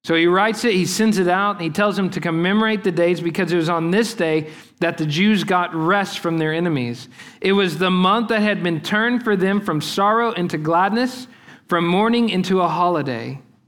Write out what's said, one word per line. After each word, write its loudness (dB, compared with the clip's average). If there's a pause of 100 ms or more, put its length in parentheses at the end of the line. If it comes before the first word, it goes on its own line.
So 0
he 2
writes 2
it, 2
he 2
sends 2
it 2
out, 0
and -8
he -4
tells 0
them -2
to -6
commemorate 0
the 0
days 2
because -2
it 0
was 0
on 0
this 0
day -2 (280)
that 0
the -4
Jews 2
got 0
rest 0
from -2
their 0
enemies. -4 (340)
It 2
was 2
the 0
month 2
that 0
had 0
been -2
turned -2
for 2
them 2
from -2
sorrow 0
into -4
gladness, 0 (400)
from 0
mourning 2
into 0
a 2
holiday. -2 (280)